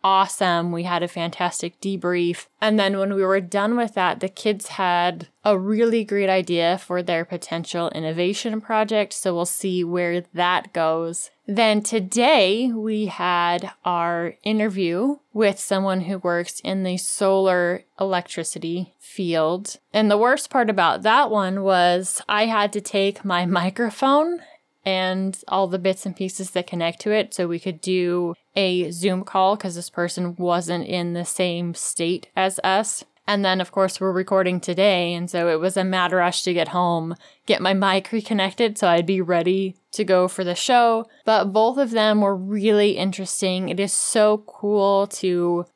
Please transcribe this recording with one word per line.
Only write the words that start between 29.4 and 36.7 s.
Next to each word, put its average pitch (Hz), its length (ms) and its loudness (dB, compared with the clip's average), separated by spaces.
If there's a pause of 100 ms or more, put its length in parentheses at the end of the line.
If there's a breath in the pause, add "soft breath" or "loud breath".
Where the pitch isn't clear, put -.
'cause 185 200 -8
this 175 120 -10
person 175 480 -4
wasn't 175 500 -2
in 175 280 -4
the 175 100 -6
same 175 480 -2
state - 640 -4
as 190 260 0
us. 190 400 0 (240)
And 202 160 0
then, 185 200 2
of 175 100 -8
course, 190 260 0
we're 190 140 0
recording 185 480 0
today, 175 540 2
and 175 160 -6
so 170 180 0
it 160 100 2
was 185 200 0
a 185 60 0
mad 185 280 0
rush 180 300 2
to 185 100 -2
get 170 160 0
home, 170 460 0 (320 soft breath)